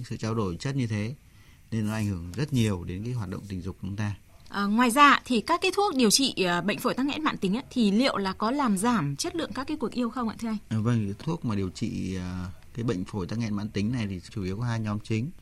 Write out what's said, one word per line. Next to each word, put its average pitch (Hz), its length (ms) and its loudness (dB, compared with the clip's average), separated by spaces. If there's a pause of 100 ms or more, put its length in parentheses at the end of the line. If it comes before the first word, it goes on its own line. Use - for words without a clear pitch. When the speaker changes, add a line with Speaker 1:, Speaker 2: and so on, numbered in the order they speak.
Speaker 1:
sự 113 80 -6
trao 110 180 -2
đổi 98 220 0
chất 139 200 -4
như 127 100 2
thế, 107 280 -2 (560)
nên 113 160 0
nó 107 60 0
ảnh 110 140 0
hưởng 87 260 -2
rất - 200 -2
nhiều 107 320 2
đến 90 200 -6
cái 120 80 -4
hoạt 113 160 -4
động 98 200 -8
tình 92 140 -6
dục 90 180 -8
của 95 80 -8
chúng 98 80 -6
ta. 104 180 -2 (340)
Speaker 2:
Ờ, 202 200 -2
ngoài 233 220 4
ra 277 340 8
thì 240 160 2
các 339 220 2
cái 381 120 2
thuốc 403 220 2
điều 240 140 6
trị, 269 240 4 (120)
ờ, 175 140 2
bệnh 170 180 0
phổi 233 160 0
tắc 262 120 0
nghẽn 302 180 -2
mãn - 120 2
tính 190 200 0
ấy, - 140 -6
thì 220 200 4
liệu 233 260 4
là 196 160 -2
có 214 180 -2
làm 254 280 2
giảm 175 380 2
chất 349 200 -4
lượng 302 180 -4
các 262 120 -6
cái 311 100 -4
cuộc 247 140 -4
yêu 240 200 -2
không 233 180 -4
ạ, - 100 -4
thưa 226 100 -4
anh? 214 80 -2 (120)
Speaker 1:
Ờ, 151 120 0
vâng, 107 380 2
thuốc 165 260 -4
mà 110 100 -2
điều 95 160 -2
trị, 95 440 -4
ờ, 90 360 -6 (240)
cái 120 100 -4
bệnh 101 200 -2
phổi 101 220 -6
tắc 110 120 -4
nghẽn 110 160 -2
mãn 101 140 -4
tính 104 240 0
này 120 140 -2
thì 95 140 -6 (100)
chủ 107 120 -6
yếu 92 140 -4
có 120 80 -4
hai 117 160 -2
nhóm 107 200 -2
chính 113 300 -2 (120)